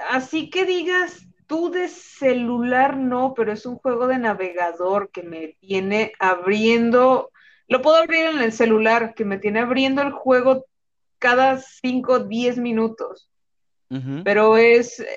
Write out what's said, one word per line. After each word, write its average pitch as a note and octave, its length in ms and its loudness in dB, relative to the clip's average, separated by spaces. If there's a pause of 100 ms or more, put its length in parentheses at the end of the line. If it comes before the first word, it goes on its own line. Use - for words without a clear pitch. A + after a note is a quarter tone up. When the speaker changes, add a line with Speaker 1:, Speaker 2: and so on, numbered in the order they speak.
Speaker 1:
así C4+ 400 -4
que F#4 160 -2
digas, F4+ 560 -2 (260)
tú E4 240 -4
de F4+ 160 -4
celular B3+ 1080 -2
no, B3+ 360 -2
pero G#3+ 200 -2
es G#3+ 120 -12
un B3 120 -10
juego B3 300 -2
de C4 100 0
navegador F#3+ 920 -4
que F3 120 -12
me D#3+ 380 -14
tiene G3 580 -2
abriendo, A3+ 1120 2 (380)
lo B3+ 120 2
puedo D#4 140 4
abrir E4 300 2
en D#4 140 -2
el A3+ 120 0
celular, A3 640 2
que A3+ 80 -6
me G3 140 -4
tiene G#3 240 -2
abriendo C4+ 400 0
el C#4 100 -2
juego C4 540 2 (520)
cada C4 420 2
cinco, B3+ 600 -2
diez A#3 380 -2
minutos. A3+ 720 -4 (600)
Speaker 2:
Ujú. C3+ 360 -8
Speaker 1:
Pero G#3+ 320 4
es, A#3 440 4 (160)